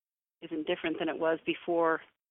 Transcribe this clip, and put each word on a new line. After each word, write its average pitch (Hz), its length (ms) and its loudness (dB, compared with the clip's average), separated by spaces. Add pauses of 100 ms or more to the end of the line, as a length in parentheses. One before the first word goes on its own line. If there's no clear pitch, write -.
(420)
isn't 160 260 -4
different 170 320 -2
than 165 80 0
it 147 100 -2
was 160 280 2
before 165 560 2 (280)